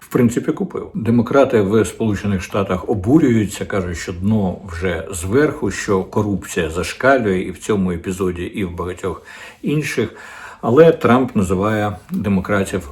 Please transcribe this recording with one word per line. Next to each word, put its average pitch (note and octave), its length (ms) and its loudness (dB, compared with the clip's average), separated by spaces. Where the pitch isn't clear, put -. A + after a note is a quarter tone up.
В - 120 -10
принципі, B2 400 2
купив. - 420 -6
Демократи A#2 640 4
в G#2 240 4
Сполучених G2+ 580 -2
Штатах F#2+ 460 -2
обурюються, A2+ 760 2
кажуть, F2+ 320 -4
що - 160 -8
дно F#2+ 440 0
вже E2+ 440 -4
зверху, A#2+ 600 0
що F#2+ 340 -2
корупція F#2+ 680 -4
зашкалює G2 680 2
і F#2 100 -6
в F2+ 80 -12
цьому F#2+ 340 0
епізоді, F2+ 500 -4
і G2+ 220 -6
в E2+ 120 -8
багатьох F2+ 460 -8
інших. D3 520 -2
Але D3 320 8
Трамп B2+ 440 2
називає G2+ 600 0
демократів G2 800 -2